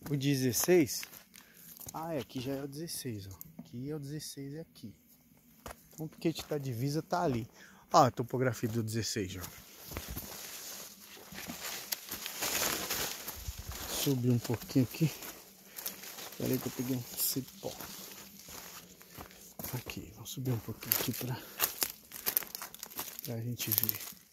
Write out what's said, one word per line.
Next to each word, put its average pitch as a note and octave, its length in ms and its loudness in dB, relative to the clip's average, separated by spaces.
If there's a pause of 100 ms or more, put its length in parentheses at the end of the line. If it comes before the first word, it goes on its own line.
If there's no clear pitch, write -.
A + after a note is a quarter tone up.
o D3 60 4
dezesseis. C3+ 880 6 (920)
Ah, E3 200 -4
é, D3 60 2
aqui A#2+ 200 -4
já B2+ 140 -2
é C3+ 100 -2
o D3 40 -4
dezesseis, C3+ 600 -4
ó. F#2+ 100 -12 (200)
Aqui B2+ 320 -6
é D3+ 60 -2
o D#3 40 -4
dezesseis, C#3 540 -6
é D#3+ 80 -8
aqui. - 340 -14 (960)
Então D#3 120 -4
o D#3 40 -6
piquete - 380 0
da D3+ 100 2
divisa C#3 440 0
tá F3+ 220 2
ali. A#2+ 240 2 (440)
Ó, D#3+ 140 12
a A#2+ 60 6
topografia B2 580 2
do A2+ 140 2
dezesseis, G#2+ 520 0
ó. F2+ 60 -8 (4000)
Subir B2+ 380 4
um A#2+ 100 8
pouquinho B2+ 460 4
aqui. - 260 4 (1300)
Pera B2 160 2
aí C3 40 4
que B2 100 -4
eu A#2+ 40 0
peguei C3 240 0
um B2 80 0
cipó. - 680 -2 (2000)
Aqui, G2 420 -6
vamos A#2 140 -10
subir B2+ 220 0
um A#2 80 2
pouquinho A2 360 0
aqui - 180 2
pra, B2+ 260 -2 (1900)
pra A#2+ 160 -2
gente A#2 280 -2
ver. A2 300 4 (340)